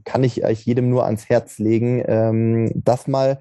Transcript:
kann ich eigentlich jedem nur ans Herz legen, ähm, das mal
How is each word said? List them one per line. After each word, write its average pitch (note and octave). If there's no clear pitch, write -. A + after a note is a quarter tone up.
kann -
ich C3
eigentlich A2
jedem B2
nur B2
ans A2
Herz A#2+
legen, A2+
ähm, A2+
das -
mal C3+